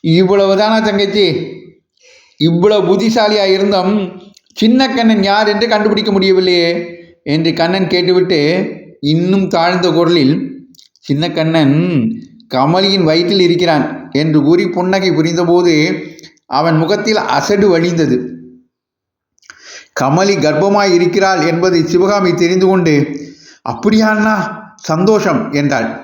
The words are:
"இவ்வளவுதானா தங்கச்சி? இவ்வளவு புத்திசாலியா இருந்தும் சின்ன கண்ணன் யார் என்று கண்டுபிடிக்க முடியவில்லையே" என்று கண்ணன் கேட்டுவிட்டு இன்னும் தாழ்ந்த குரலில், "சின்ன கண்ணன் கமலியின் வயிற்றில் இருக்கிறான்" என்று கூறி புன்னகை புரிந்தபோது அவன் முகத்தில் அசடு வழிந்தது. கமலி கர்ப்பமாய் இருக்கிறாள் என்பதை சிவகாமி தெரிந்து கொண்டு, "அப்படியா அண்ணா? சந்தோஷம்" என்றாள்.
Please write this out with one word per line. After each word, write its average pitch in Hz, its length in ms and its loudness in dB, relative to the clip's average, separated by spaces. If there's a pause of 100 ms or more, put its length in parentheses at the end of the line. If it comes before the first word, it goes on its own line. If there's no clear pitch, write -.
"இவ்வளவுதானா 196 760 2
தங்கச்சி? 202 440 0 (1120)
இவ்வளவு 175 480 2
புத்திசாலியா 214 600 0
இருந்தும் 190 440 0 (640)
சின்ன 254 360 2
கண்ணன் 220 340 0
யார் 202 300 2
என்று 208 140 -2
கண்டுபிடிக்க 214 440 0
முடியவில்லையே" 185 580 2 (540)
என்று 160 300 -2
கண்ணன் 180 400 -2
கேட்டுவிட்டு 180 480 0 (680)
இன்னும் 185 400 0
தாழ்ந்த 180 440 0
குரலில், 160 460 2 (680)
"சின்ன 151 260 -2
கண்ணன் 160 460 0 (720)
கமலியின் 175 600 0
வயிற்றில் 175 380 2
இருக்கிறான்" 170 400 0 (260)
என்று 156 280 2
கூறி 175 280 2
புன்னகை 185 420 -2
புரிந்தபோது 170 640 2 (800)
அவன் 156 240 2
முகத்தில் 208 540 0
அசடு 196 380 0
வழிந்தது. 165 480 0 (1800)
கமலி 170 400 0
கர்ப்பமாய் 185 580 0
இருக்கிறாள் 180 480 2
என்பதை 170 420 0
சிவகாமி 180 500 0
தெரிந்து 180 340 0
கொண்டு, 180 240 2 (680)
"அப்படியா 220 460 0
அண்ணா? 214 260 0 (480)
சந்தோஷம்" 185 580 0 (120)
என்றாள். 139 360 -2 (160)